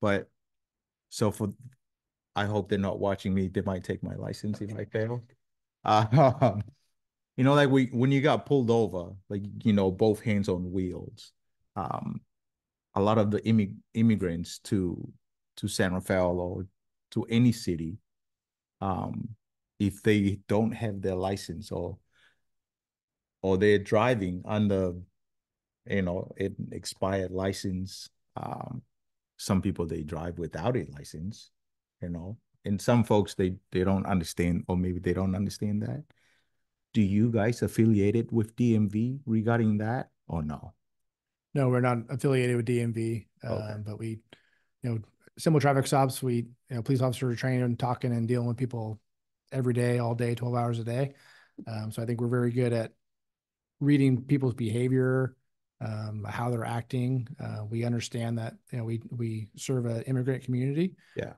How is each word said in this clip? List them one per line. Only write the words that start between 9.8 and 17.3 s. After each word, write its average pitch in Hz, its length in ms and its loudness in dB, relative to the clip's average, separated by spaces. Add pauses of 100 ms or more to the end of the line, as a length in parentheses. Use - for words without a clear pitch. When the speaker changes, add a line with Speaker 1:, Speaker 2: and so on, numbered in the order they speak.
Speaker 1:
both 107 320 2
hands 101 260 0
on 90 240 -2
wheels, - 600 -6 (440)
um, - 460 -4 (720)
a 98 80 2
lot 107 160 6
of 104 120 4
the 107 120 0
immi-, 107 340 4 (160)
immigrants 95 680 2
to, 92 460 -2 (520)
to 104 100 -4
San 95 240 2
Rafael 92 480 0
or 92 260 -6 (440)
to 117 180 -2
any 117 240 6